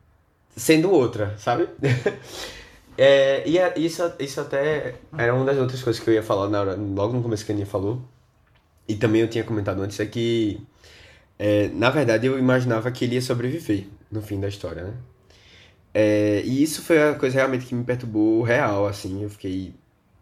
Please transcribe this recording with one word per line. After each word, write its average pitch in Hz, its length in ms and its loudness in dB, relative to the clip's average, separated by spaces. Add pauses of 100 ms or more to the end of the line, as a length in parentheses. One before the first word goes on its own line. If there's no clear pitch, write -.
(560)
sendo 160 340 4
outra, 107 460 2
sabe? - 320 -2 (120)
<laughs> 135 420 0 (760)
É, 135 500 6
e 165 100 4
a, 180 180 2
isso, 160 260 -2 (160)
isso 135 200 -6
até 143 560 -2 (220)
era 120 180 2
uma 131 120 0
das 139 100 2
outras 127 260 -2
coisas 117 200 -2
que - 80 2
eu - 40 6
ia 107 80 4
falar 101 280 0
na 104 100 0
hora, 98 160 -2
logo 101 380 -2
no 123 80 0
começo 110 220 -4
que - 60 -6
a 104 40 -4
Aninha 101 120 -4
falou. 104 360 -4 (840)
E 110 80 -4
também 110 280 2
eu 113 60 2
tinha 113 140 -4
comentado 101 380 -4
antes, 98 180 -6
é 107 60 -2
que, 113 560 -2 (800)
é, 104 340 2
na 110 160 2
verdade, 120 380 2
eu 131 120 0
imaginava 123 520 2
que 123 160 -2
ele 117 80 -2
ia 123 80 0
sobreviver 120 640 -4 (240)
no 107 100 -8
fim 101 180 -8
da 98 80 -4
história, 85 380 -8
né? 101 80 -10 (1000)
É, 104 500 2
e 135 180 0
isso 156 200 -2
foi 160 200 4
a 147 120 4
coisa 131 220 -2
realmente 131 280 0
que 127 100 -8
me 120 80 -2
perturbou 113 600 0
real, 113 440 2
assim, 98 360 -8
eu 104 80 -8
fiquei 95 420 -8 (500)